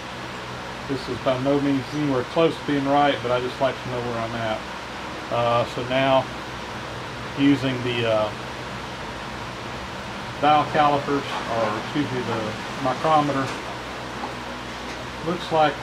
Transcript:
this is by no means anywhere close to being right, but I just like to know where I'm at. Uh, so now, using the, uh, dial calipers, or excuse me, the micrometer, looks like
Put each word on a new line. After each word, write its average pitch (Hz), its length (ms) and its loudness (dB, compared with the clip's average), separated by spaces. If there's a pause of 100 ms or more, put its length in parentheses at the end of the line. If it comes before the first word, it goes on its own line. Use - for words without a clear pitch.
(880)
this 131 180 -4
is 123 120 -4
by 131 200 2
no 139 220 4
means 139 240 2 (100)
anywhere 143 280 2 (100)
close 165 200 6
to - 140 -6
being 143 220 2
right, 143 340 6
but 120 80 2
I 123 80 4
just 127 220 -2
like 127 220 2
to 127 60 -6
know 123 120 -2
where 120 200 -2
I'm 113 140 -4
at. 110 240 -2 (720)
Uh, 120 420 4
so 135 100 -4
now, 131 420 6 (1120)
using 135 480 4
the, 120 260 0
uh, 107 180 4 (2000)
dial 147 300 6
calipers, 147 500 4
or 113 600 0
excuse 143 300 -2
me, 127 80 -2
the 113 200 -2 (440)
micrometer, 139 600 4 (1800)
looks 170 240 -4
like 156 320 6